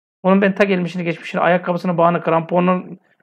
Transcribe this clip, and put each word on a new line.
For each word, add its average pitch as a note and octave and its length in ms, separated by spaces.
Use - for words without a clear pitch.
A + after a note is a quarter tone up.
Onun F#3+ 200
ben G3 120
ta G#3 100
gelmişini F3+ 400
geçmişini, E3+ 360
ayakkabısını, F3+ 580
bağını, E3+ 240
kramponunu F3 640